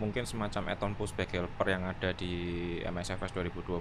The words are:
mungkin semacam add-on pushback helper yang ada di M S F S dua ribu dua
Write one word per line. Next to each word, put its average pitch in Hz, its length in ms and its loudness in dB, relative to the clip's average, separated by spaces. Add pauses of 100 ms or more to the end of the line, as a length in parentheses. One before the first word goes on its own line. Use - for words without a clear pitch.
mungkin 110 240 2
semacam 104 480 0
add-on 101 240 0
pushback 95 400 0
helper 87 320 2
yang 92 160 4
ada 92 320 0
di 90 160 -2 (480)
M 87 160 -2
S 87 160 -2
F 92 160 -2
S - 80 -4
dua 90 80 2
ribu 87 160 -2
dua 87 200 -2